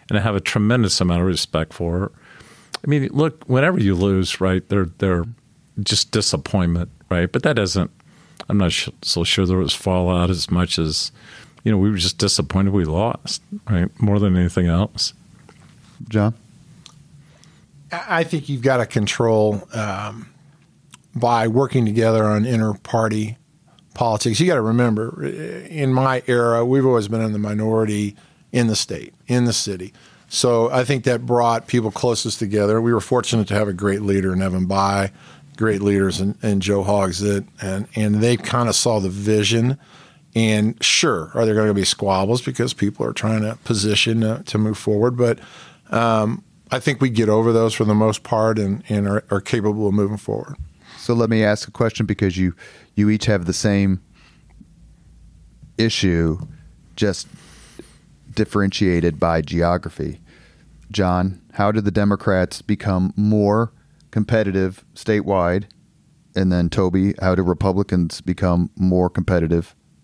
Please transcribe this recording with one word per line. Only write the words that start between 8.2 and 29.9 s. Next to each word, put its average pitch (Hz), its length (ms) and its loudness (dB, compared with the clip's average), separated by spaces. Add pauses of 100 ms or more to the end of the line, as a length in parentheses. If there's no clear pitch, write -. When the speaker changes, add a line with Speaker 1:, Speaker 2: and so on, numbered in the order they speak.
Speaker 1:
I'm 104 100 0
not 90 140 2
sh-, - 180 -6 (120)
so - 220 -2
sure 95 200 0
there 92 140 2
was 85 160 0
fallout 90 560 0
as 85 200 -4
much 90 280 0
as, 80 320 -2 (540)
you 110 80 2
know, 104 60 2
we 98 120 4
were 107 60 0
just 92 220 -2
disappointed 95 540 0
we 98 120 2
lost, 85 580 -4 (260)
right? 90 200 0 (120)
More 104 200 2
than 98 160 2
anything 90 320 2
else. 87 440 0 (960)
Speaker 2:
John? 107 260 2 (1600)
Speaker 3:
I, 175 300 -2
I 165 40 0
think 156 240 -6
you've 139 140 -6
gotta 123 240 2
control, 107 880 2
um, 104 540 -8 (840)
by 117 340 0
working 123 360 2
together 110 400 2
on 107 200 2
inter-party 110 920 -2 (580)
politics. 113 440 0
You 170 80 2
gotta 165 140 2
remember, 113 640 0
in 156 720 -6
my 131 320 0
era, 117 380 2
we've 131 200 2
always 120 240 2
been 113 140 -2
in 110 100 -2
the 107 60 -4
minority 104 760 -2 (380)
in 120 140 2
the 110 100 0
state, - 380 -8 (120)
in 123 200 2
the 113 80 0
city. 95 380 -6 (360)